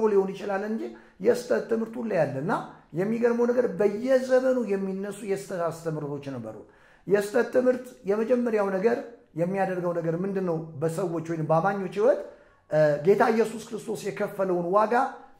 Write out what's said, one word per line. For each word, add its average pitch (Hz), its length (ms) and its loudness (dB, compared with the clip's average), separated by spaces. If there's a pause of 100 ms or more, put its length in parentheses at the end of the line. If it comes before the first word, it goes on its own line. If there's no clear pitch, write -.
ሊሆን 196 240 4
ይችላል 196 340 -4
እንጂ 220 180 -4 (380)
የስተት 233 460 2
ትምህርት 226 300 -2
ሁሌ 226 180 -6
ያለ 139 240 2
እና 170 160 -2 (400)
የሚገርመው 233 520 2
ነገር 240 200 2 (100)
በየዘመኑ 254 920 2
የሚነሱ 196 600 -4
የስተት 190 360 -4
አስተምህሮቶች 151 680 -4
ነበሩ። 110 260 -10 (520)
የስተት 208 420 2
ትምህርት 254 360 2 (200)
የመጀመሪያው 220 640 2
ነገር 208 280 2 (380)
የሚያደርገው 180 580 0
ነገር 165 240 -2
ምንድን 190 280 -2
ነው? 165 120 -2 (180)
በሰዎች 160 520 -2
ወይም 160 180 -4
በአማኞች 175 500 0
ሕይወት 226 260 4 (500)
እ፣ 151 80 4 (220)
ጌታ 196 280 6
ኢየሱስ 226 340 0
ክርስቶስ 208 400 -8
የከፈለውን 190 680 -2
ዋጋ 214 240 4 (460)